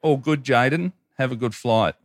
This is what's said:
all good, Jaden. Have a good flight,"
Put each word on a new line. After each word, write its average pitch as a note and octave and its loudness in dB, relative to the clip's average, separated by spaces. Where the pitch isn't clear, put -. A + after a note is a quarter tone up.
all D3+ 2
good, C3+ -2
Jaden. C3+ 2
Have C3 -2
a A#2+ -8
good A#2 -4
flight," A2 0